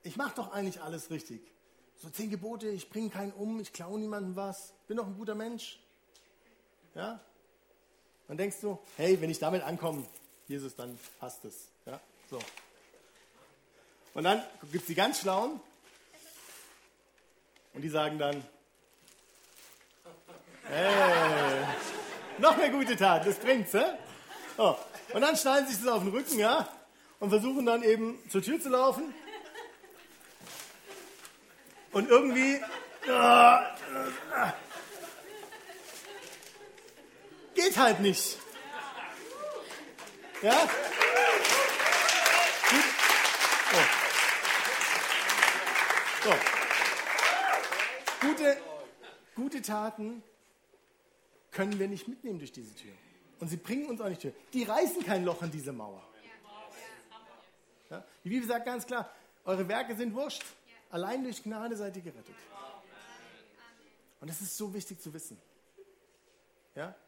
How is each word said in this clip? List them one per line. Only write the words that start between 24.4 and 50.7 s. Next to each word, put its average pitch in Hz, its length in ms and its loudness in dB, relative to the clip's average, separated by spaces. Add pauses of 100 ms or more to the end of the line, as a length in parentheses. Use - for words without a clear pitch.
So. 202 220 4 (340)
Und 220 80 0
dann 311 160 4
schnallen 277 300 4
sie 262 80 -4
sich 196 100 -4
das 247 80 4
auf 208 100 2
den 190 100 -2
Rücken, 262 260 -2
ja, 233 280 4 (540)
und 208 100 -2
versuchen 240 360 2
dann 233 160 2
eben 226 360 2 (120)
zur 196 120 0
Tür 320 180 -2
zu 277 80 -6
laufen. 254 440 2 (2750)
Und 202 160 0
irgendwie, 269 520 6 (460)
äh, 240 520 10 (4000)
geht 370 220 4
halt 220 240 6
nicht. - 380 2 (2000)
Ja? 262 260 6 (2000)
Gut. 269 160 6 (3500)
So. 214 60 4
So. 165 60 8 (1900)
Gute, 294 300 4 (800)
gute 269 260 -6
Taten 214 640 -6 (1300)